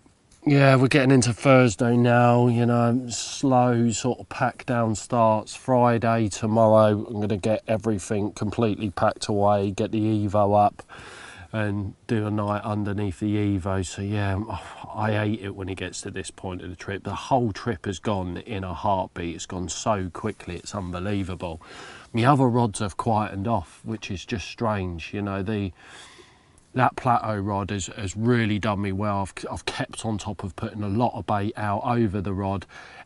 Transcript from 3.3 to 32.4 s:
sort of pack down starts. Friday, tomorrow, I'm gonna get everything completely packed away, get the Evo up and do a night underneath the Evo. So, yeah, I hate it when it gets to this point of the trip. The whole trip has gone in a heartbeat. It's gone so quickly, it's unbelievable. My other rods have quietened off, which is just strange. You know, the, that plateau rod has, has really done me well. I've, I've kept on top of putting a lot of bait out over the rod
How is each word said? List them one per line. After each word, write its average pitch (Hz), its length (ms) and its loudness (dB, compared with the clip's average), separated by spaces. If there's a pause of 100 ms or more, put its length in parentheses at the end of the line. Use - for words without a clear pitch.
sort 117 280 -2
of 104 80 -16
pack - 380 -4
down 117 300 0
starts. 110 600 0
Friday, 117 720 2
tomorrow, 110 800 4
I'm 110 140 -6
gonna 104 160 -2
get 107 320 -2
everything 104 640 -2
completely 107 560 -2
packed - 380 -2
away, 101 440 2
get 104 220 -2
the 107 340 0
Evo 101 300 4
up 104 260 4 (680)
and 104 420 -4 (140)
do 107 200 0
a 104 40 -2
night 104 320 -2
underneath 101 560 -4
the 104 400 0
Evo. 95 260 -2
So, - 160 -10
yeah, 101 400 -2 (520)
I 107 180 -2
hate 107 300 -2
it 98 140 -10
when 92 120 -10
it 95 80 -6
gets 90 260 -10
to 101 100 -10
this 95 200 -10
point 90 300 -10
of 87 80 -12
the 90 60 -12
trip. 98 280 -10
The 101 120 -8
whole 120 360 0
trip 107 340 -6
has 95 140 -6
gone 92 380 -4
in 95 260 -8
a 90 100 -8
heartbeat. 92 640 -4
It's - 100 -12
gone 90 220 -8
so 95 440 -2
quickly, 95 440 -8
it's - 200 -12
unbelievable. 90 840 -6 (520)
My 117 120 2
other 135 220 6
rods 120 320 2
have 104 180 -4
quietened 104 500 -2
off, 110 360 -4
which 110 260 -8
is 95 160 -8
just 104 220 -6
strange. 92 640 -4
You 101 80 -6
know, 98 220 -4
the, 101 280 -4 (1040)
that 127 220 2
plateau 113 420 0
rod 101 340 -2
has, 101 160 -4
has 98 280 -8
really 110 440 2
done 101 220 -2
me 101 100 -2
well. 98 300 -2
I've, 95 120 -8 (180)
I've - 140 -10
kept - 400 -8
on 110 140 -4
top - 240 -10
of 98 120 -10
putting 107 280 -8
a 104 40 -4
lot 113 280 0
of 110 120 -8
bait 104 280 0
out 104 280 -4
over 113 380 0
the 98 120 -4
rod 95 340 -4 (380)